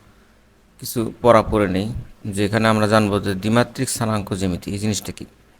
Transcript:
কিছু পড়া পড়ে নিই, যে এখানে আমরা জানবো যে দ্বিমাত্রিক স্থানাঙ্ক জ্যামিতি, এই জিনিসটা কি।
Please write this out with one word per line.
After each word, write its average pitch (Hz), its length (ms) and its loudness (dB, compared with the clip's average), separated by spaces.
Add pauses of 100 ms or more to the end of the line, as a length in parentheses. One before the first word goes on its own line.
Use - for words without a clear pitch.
(800)
কিছু 113 320 -6 (100)
পড়া 113 200 6
পড়ে 104 260 0
নিই, 98 240 -2 (340)
যে 104 180 -2
এখানে 110 240 2
আমরা 107 200 2
জানবো 104 320 4
যে 101 140 -2
দ্বিমাত্রিক 117 540 0
স্থানাঙ্ক 107 460 -2
জ্যামিতি, 92 360 -2
এই 101 80 -4
জিনিসটা 101 340 -4
কি। - 120 -14 (360)